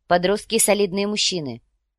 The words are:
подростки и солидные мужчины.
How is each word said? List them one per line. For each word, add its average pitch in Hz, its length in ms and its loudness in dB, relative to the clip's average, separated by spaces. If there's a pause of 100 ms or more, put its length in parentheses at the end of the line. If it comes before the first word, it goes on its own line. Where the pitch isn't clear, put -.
подростки 180 480 0
и 226 40 4
солидные 202 480 0
мужчины. 170 540 -4 (380)